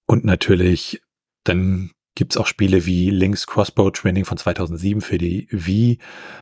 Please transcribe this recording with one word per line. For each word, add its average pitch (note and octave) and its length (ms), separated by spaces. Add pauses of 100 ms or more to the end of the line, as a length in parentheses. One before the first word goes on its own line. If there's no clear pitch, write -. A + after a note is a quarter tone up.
Und - 180
natürlich, F2+ 800 (420)
dann F#2 480 (240)
gibt's - 200
auch - 120
Spiele F#2+ 380
wie F2+ 240
Link's G2 380
Crossbow G2 440
Training F#2+ 340
von - 120
zweitausendsieben F2+ 640
für - 160
die F2 340
Wii, G#2+ 480 (420)